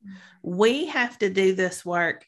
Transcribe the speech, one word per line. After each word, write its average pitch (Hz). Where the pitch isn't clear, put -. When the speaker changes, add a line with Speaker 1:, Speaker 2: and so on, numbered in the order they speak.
Speaker 1:
Mm-hmm. 190
Speaker 2:
We 247
have 247
to 202
do 190
this 185
work 175